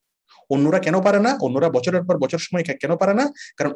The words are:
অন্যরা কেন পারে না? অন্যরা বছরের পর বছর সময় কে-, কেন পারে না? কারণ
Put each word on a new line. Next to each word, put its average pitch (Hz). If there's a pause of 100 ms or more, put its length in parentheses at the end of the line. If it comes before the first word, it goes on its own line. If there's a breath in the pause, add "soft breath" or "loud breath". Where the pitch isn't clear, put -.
(500 soft breath)
অন্যরা 147
কেন 175
পারে 202
না? 240
অন্যরা 139
বছরের 175
পর 180
বছর 139
সময় 175
কে-, 151
কেন 165
পারে 196
না? 285 (240 loud breath)
কারণ 143